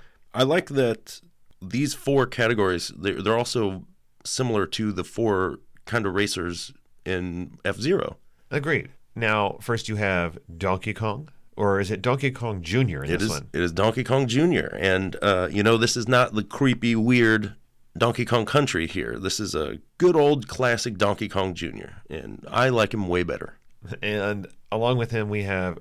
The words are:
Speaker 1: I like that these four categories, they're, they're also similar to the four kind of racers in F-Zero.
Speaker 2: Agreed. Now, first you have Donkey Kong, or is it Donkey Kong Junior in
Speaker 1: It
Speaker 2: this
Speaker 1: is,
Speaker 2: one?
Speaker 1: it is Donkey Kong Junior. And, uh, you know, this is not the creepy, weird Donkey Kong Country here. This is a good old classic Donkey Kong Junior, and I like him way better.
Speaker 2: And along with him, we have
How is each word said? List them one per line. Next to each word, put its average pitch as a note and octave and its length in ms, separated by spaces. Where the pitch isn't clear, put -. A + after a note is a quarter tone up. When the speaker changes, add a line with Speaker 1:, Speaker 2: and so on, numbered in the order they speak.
Speaker 1:
I B2 100
like E3 260
that B2+ 520
these A2+ 320
four C3+ 340
categories, G#2+ 680
they're, F#2 260
they're G#2+ 160
also G#2 480
similar A2 440
to G#2+ 240
the F#2 120
four F#2+ 560
kind A2+ 200
of F#2+ 80
racers F2+ 580
in F2+ 600
F-Zero. G#2+ 520
Speaker 2:
Agreed. D3 380
Now, G#2+ 460
first A#2 280
you G#2+ 60
have F#2 420
Donkey F#2+ 360
Kong, A2+ 360
or G2 220
is G2 120
it G2 100
Donkey C3 300
Kong A2+ 300
Junior F2 420
in C#2+ 80
Speaker 1:
It - 80
Speaker 2:
this G2 40
Speaker 1:
is, A2 60
Speaker 2:
one? C#2+ 240
Speaker 1:
it C#2+ 80
is F2 100
Donkey G#2+ 320
Kong C3 240
Junior. A#2+ 520
And, F#2+ 420
uh, F2+ 300
you G2+ 120
know, A2+ 140
this A2+ 200
is A2+ 100
not B2 280
the G#2+ 80
creepy, A#2+ 520
weird A2 600
Donkey A#2+ 280
Kong A2+ 200
Country G#2 420
here. A#1+ 320
This - 200
is G#2 160
a D#2 240
good F3 180
old C#3+ 320
classic A#2+ 500
Donkey G2+ 300
Kong F#2+ 280
Junior, - 420
and G#1+ 400
I B2+ 200
like A2 240
him G#2 160
way F2 140
better. - 340
Speaker 2:
And G#2 460
along A#2 260
with A#2 140
him, A2 180
we G#2 140
have F#2 380